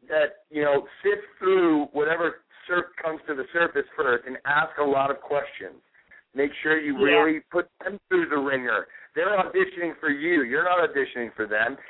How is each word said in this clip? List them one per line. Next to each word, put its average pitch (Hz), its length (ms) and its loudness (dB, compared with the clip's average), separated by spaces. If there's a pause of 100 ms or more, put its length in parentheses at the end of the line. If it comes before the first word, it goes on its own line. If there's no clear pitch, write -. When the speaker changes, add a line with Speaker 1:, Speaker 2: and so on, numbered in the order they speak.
Speaker 1:
that, 151 400 0
you 151 140 -4
know, 143 240 2 (160)
sift 202 240 0 (140)
through 175 460 4
whatever 156 560 -2 (260)
surf 175 180 -2 (160)
comes 160 240 -6
to 151 80 -4
the 131 180 -4
surface 165 320 0 (120)
first 127 300 0
and 131 200 -10
ask 151 320 0
a 147 60 -2
lot 139 260 2
of 135 100 -6
questions. 104 600 -6 (520)
Make 143 180 0 (100)
sure 156 160 2
you 147 180 -2
Speaker 2:
Yeah. 131 60 0 (220)
Speaker 1:
really 160 160 0 (100)
put 175 180 -2 (140)
them 196 160 -8 (100)
through 175 200 2
the 147 100 0
ringer. 127 480 -2 (300)
They're 185 200 2
auditioning 180 600 -2
for 160 120 0
you. 147 320 2
You're 131 220 0
not 180 140 2
auditioning 139 560 -2
for 110 120 -4
them, 110 300 -2 (140)